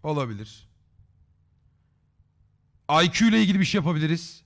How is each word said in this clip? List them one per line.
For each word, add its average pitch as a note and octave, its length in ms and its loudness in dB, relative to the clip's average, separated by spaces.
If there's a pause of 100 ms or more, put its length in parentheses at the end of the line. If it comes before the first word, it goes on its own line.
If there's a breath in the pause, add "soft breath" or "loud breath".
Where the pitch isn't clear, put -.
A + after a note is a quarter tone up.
Olabilir. B2 640 -8 (2250)
I F3+ 80 0
Q A3+ 180 2
ile A3 120 4
ilgili G3 180 2
bir F#3 60 2
şey - 140 -2
yapabiliriz. D#3 680 -2